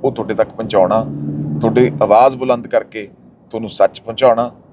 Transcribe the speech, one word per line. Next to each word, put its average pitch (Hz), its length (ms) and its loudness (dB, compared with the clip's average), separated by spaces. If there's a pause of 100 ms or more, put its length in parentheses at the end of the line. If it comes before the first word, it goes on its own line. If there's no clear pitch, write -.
ਉਹ 135 80 0
ਤੁਹਾਡੇ 107 220 -6
ਤੱਕ 107 160 0
ਪਹੁੰਚਾਉਣਾ, 104 520 0 (580)
ਤੁਹਾਡੀ 120 320 2 (100)
ਆਵਾਜ਼ 120 340 4
ਬੁਲੰਦ 123 300 -2
ਕਰਕੇ 107 420 -4 (420)
ਤੁਹਾਨੂੰ 110 200 -8
ਸੱਚ - 300 0
ਪਹੁੰਚਾਉਣਾ। 117 520 0 (200)